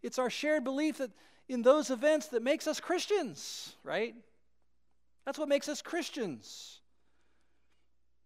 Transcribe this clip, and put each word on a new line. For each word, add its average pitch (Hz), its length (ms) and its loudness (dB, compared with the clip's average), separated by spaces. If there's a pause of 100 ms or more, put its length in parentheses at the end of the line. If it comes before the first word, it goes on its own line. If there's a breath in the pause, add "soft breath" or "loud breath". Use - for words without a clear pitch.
It's 240 160 -4
our 254 120 2
shared 302 340 2
belief 277 340 0
that 254 120 -4 (380 soft breath)
in 254 120 -2
those 262 300 8
events 294 380 2
that 233 140 -2
makes 294 240 0
us 302 140 -2
Christians, - 1040 -4
right? 202 300 -4 (1120)
That's 277 120 -6
what 294 120 -2
makes 285 180 2
us 294 140 -6
Christians. - 1000 -8 (1500)